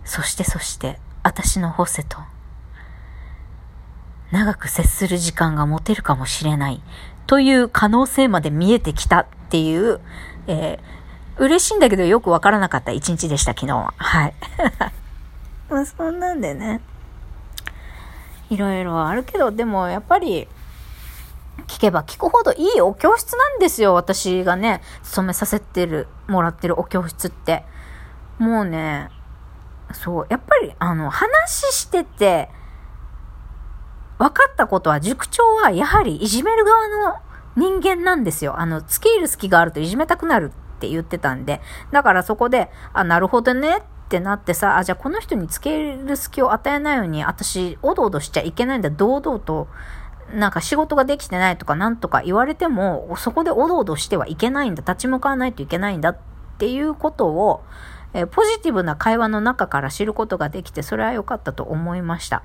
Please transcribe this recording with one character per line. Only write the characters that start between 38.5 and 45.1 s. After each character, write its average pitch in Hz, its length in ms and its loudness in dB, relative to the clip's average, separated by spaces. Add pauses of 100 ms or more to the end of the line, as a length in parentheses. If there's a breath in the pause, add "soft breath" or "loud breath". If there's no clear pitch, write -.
あ 165 60 0
の、 160 140 -2
付 - 280 0
け 466 80 8
入 359 60 2
る 302 60 0
隙 - 200 -4
が 175 120 8
あ 170 40 6
る 160 80 -2
と 160 80 -6
い 156 60 -2
じ 190 100 -2
め 311 100 0
た 349 100 2
く 330 100 -6
な 277 120 4
る 147 140 -2 (220)
っ - 60 -16
て - 80 -6
言 165 120 -2
っ - 20 -8
て 165 160 -6
た 139 160 0
ん 131 100 -8
で。 143 160 -4 (300 loud breath)
だ 285 120 4
か 202 100 6
ら 185 100 4
そ 214 140 -2
こ 240 120 2
で、 240 220 2 (220 loud breath)
あ、 196 120 2
な 170 140 4
る 185 100 4
ほ 233 140 2
ど 247 120 4
ね 311 240 2
っ - 40 -4 (260)
て 180 120 0
な 196 140 -2
っ 202 60 -6
て 175 140 -2
さ、 196 220 4
あ、 180 80 4
じ 185 80 -2
ゃ - 20 0
あ - 20 -4
こ - 120 -8
の 403 120 -2